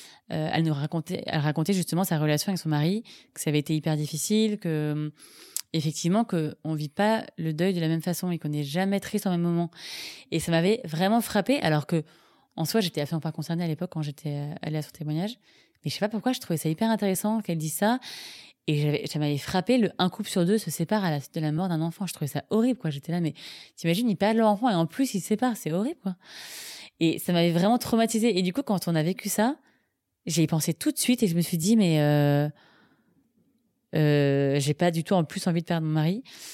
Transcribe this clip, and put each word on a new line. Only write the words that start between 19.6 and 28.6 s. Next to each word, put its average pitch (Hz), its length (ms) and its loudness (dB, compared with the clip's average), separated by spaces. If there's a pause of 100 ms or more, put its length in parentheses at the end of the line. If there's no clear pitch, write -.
le, 202 180 2
un 180 120 2
couple 202 200 -6
sur 175 160 2
deux 208 140 2
se 190 100 -6
sépare 196 340 -2
à 180 60 0
la 147 100 0
suite - 140 -12
de 170 60 -6
la 156 120 0
mort 180 180 -2
d'un 160 120 0
enfant. 165 240 -4
Je 170 80 -8
trouvais 151 140 -4
ça 139 240 -6
horrible, 226 260 2
quoi. 156 140 -4
J'étais 139 200 -10
là, 175 80 -2
mais 160 140 0 (420)
t'imagines, 175 320 0
ils 208 80 0
perdent 214 220 2
leur 226 100 6
enfant 214 220 2
et 202 60 4
en 165 100 4
plus, 262 300 -2
ils 185 60 -2
se - 80 -10
séparent. 214 280 0
C'est - 140 -4
horrible, 214 320 -2
quoi. 185 120 -4 (840)
Et 165 180 2
ça - 160 -2
m'avait 170 160 4
vraiment 190 300 4
traumatisée. 226 580 2
Et 185 60 2
du 180 100 0
coup, 277 80 -2